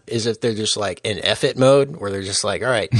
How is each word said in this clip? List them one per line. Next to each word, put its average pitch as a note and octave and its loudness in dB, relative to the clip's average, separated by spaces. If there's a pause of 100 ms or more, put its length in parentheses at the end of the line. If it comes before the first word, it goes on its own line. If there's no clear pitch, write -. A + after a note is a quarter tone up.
is A#2 -4
if A2+ -2
they're A#2 0
just, G#2 -2
like, F#2+ -4
in G#2 -2
F G#2 0
it C3 0
mode, C#3 4
where G2+ -6
they're G2 -4
just G2 -4
like, G2 -2
"All B2 -2
right, A2+ 0